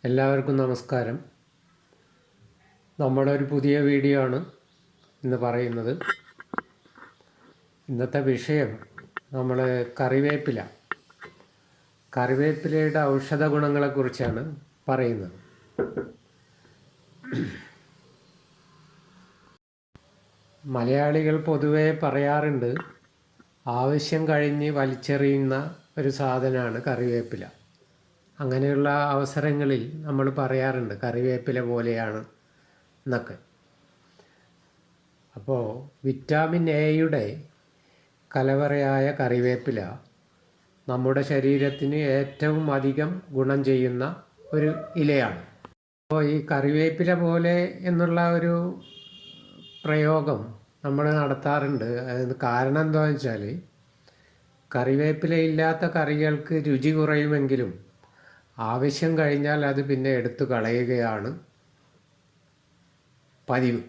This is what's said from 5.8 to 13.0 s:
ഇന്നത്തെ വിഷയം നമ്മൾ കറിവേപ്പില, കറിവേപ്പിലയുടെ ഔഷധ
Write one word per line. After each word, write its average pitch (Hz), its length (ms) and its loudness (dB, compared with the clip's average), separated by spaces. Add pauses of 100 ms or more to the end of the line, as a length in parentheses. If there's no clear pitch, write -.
ഇന്നത്തെ 127 320 -2
വിഷയം 131 580 0 (540)
നമ്മൾ 127 540 0 (140)
കറിവേപ്പില, 139 640 0 (1500)
കറിവേപ്പിലയുടെ 151 840 2
ഔഷധ 143 480 0